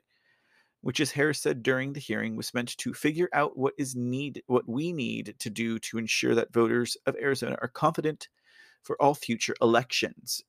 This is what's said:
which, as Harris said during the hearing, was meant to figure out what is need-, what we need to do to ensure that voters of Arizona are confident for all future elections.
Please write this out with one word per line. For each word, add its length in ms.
which, 180
as 120
Harris 300
said 220
during 300
the 60
hearing, 360
was 180
meant 240
to 160
figure 400
out 240
what 200
is 180
need-, 500
what 240
we 240
need 460
to 100
do 300
to 180
ensure 380
that 180
voters 420
of 80
Arizona 460
are 60
confident 600
for 180
all 120
future 480
elections. 880